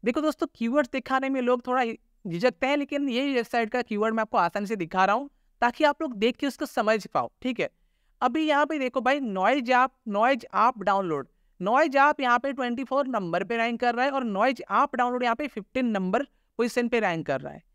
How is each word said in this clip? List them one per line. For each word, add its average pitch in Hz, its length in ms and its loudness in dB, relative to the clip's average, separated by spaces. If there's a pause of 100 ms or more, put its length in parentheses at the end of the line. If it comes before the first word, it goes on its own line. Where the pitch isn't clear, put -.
देखो 247 160 0
दोस्तों, 302 340 -2
कीवर्ड्स 240 360 0
दिखाने 262 380 -2
में 269 120 -2
लोग 247 260 0
थोड़ा 254 180 0
झिझकते 220 800 -4
हैं, 285 100 0
लेकिन 285 320 -2
ये 269 240 -2
वेबसाइट 233 360 -2
का 247 120 -2
कीवर्ड 220 340 -2
मैं 226 60 0
आपको 220 160 -2
आसानी 190 280 0
से 214 100 -4
दिखा 185 300 0
रहा 202 100 2
हूँ 277 140 -6 (320)
ताकि 240 220 0
आप 294 180 2
लोग 285 140 -6
देख 220 200 0
के 285 120 -4
उसको - 180 -4
समझ 220 420 0
पाओ, 131 220 -2 (120)
ठीक 247 180 -4
है। 156 100 -2 (520)
अभी 254 260 0
यहाँ 294 180 4
पे 311 140 -4
देखो 254 220 -2
भाई, 262 180 2
नॉइज 226 520 0
ऐप, 254 180 4 (180)
नॉइज 226 380 2
ऐप 220 320 2
डाउनलोड, 185 500 0 (340)
नॉइज 262 340 2
ऐप 294 240 4
यहाँ 247 200 2
पे 277 140 -4
ट्वेंटी 247 300 -4
फ़ोर 269 240 -2
नंबर 190 360 -2
पे 233 140 -4
रैंक 233 220 -2
कर 240 160 2
रहा 247 100 0
है, 285 60 0
और 269 120 -2
नॉइज 226 380 0
ऐप 254 340 0
डाउनलोड 247 280 0
यहाँ 233 120 2
पे 294 120 -4
फ़िफ़्टीन 254 380 -4
नंबर 208 380 0 (360)
पोजीशन 240 280 0
पे 233 120 0
रैंक 170 280 -2
कर 135 140 -2
रहा 143 120 -12
है। - 100 -20 (100)